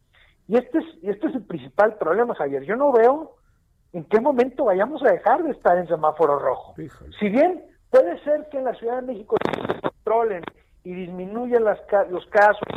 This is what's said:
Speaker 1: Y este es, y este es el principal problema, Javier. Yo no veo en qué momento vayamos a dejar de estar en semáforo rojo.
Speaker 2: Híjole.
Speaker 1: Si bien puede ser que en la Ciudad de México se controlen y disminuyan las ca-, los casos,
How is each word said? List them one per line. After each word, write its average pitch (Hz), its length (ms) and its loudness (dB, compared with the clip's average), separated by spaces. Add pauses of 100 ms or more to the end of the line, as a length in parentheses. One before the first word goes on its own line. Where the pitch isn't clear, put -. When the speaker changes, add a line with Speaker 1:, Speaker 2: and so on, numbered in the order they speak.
(460)
Speaker 1:
Y 214 120 2
este 247 200 -2
es, - 60 0 (180)
y 202 80 -4
este 233 180 -4
es 320 60 -6
el 220 80 -8
principal 196 540 -2
problema, 208 380 0
Javier. 139 300 -4
Yo 190 120 -4
no 277 160 2
veo 254 440 4 (560)
en 170 120 -10
qué 214 160 0
momento 262 460 0
vayamos 214 360 0
a 240 80 4
dejar 233 320 2
de 302 100 -2
estar 180 260 2
en 175 100 -4
semáforo 156 500 2
rojo. 135 380 -4
Speaker 2:
Híjole. - 420 -16
Speaker 1:
Si 208 100 -2
bien 302 360 2 (260)
puede 311 340 4
ser 294 260 -2
que 277 80 -8
en 262 60 -6
la 226 100 -2
Ciudad 233 220 -6
de 254 100 -8
México 220 360 -4
se - 380 -6
controlen 214 640 -2 (400)
y 180 100 -12
disminuyan 196 720 -4
las 202 240 0
ca-, 202 160 2
los 180 220 -8
casos, 208 500 4